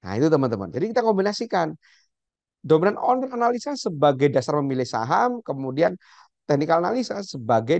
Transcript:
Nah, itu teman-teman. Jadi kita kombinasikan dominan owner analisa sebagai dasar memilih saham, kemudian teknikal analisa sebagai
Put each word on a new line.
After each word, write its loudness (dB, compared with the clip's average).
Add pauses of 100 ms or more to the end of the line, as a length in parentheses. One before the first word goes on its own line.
Nah, -6
itu 2
teman-teman. 0
Jadi -2
kita 2
kombinasikan -2 (800)
dominan 2
owner 0
analisa -2
sebagai 2
dasar 0
memilih -2
saham, 0
kemudian -2 (560)
teknikal 2
analisa -4
sebagai 0